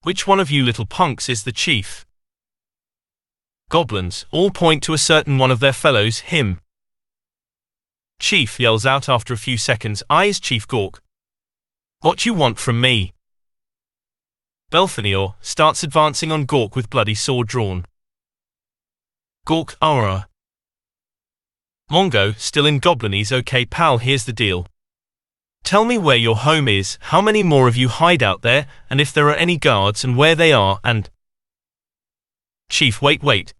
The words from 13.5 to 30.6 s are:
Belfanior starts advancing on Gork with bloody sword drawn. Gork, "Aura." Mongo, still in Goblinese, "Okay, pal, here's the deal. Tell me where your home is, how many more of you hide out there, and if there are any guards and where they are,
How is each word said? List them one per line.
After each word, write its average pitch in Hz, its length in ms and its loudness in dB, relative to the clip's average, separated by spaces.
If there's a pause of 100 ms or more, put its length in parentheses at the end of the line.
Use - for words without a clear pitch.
Belfanior 98 680 0
starts - 420 0
advancing 156 500 0
on 151 140 -2
Gork 120 280 -2
with 120 160 -4
bloody 110 240 0
sword 123 340 -2
drawn. 95 360 -4 (1600)
Gork, 160 380 -2
"Aura." 107 460 0 (1600)
Mongo, 117 480 2
still - 280 0
in 147 140 2
Goblinese, 107 500 0
"Okay, 127 360 0
pal, 151 320 0
here's 127 260 -2
the 127 80 -8
deal. 92 340 -2 (960)
Tell 208 220 2
me 240 140 0
where 147 180 4
your 113 200 2
home 143 320 2
is, 98 280 0 (160)
how 170 80 4
many 214 220 2
more 143 240 4
of 117 100 2
you 127 120 2
hide 165 340 2
out 98 200 0
there, 131 260 0 (200)
and 135 120 -2
if 147 120 -2
there 147 160 2
are 147 60 2
any 170 220 0
guards 104 480 0
and 123 120 -2
where 156 200 4
they 160 160 4
are, 98 320 2